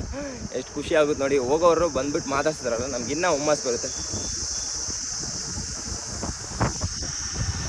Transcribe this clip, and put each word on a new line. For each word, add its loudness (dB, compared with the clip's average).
ಎಷ್ಟು -8
ಖುಷಿ -2
ಆಗುತ್ತೆ 6
ನೋಡಿ, 4
ಹೋಗೋರು 6
ಬಂದ್ಬಿಟ್ಟು 0
ಮಾತಾಡ್ಸಿದ್ರಲ್ಲ, 0
ನಮ್ಗೆ -2
ಇನ್ನೂ 2
ಹುಮ್ಮಸ್ 2
ಬರುತ್ತೆ. 0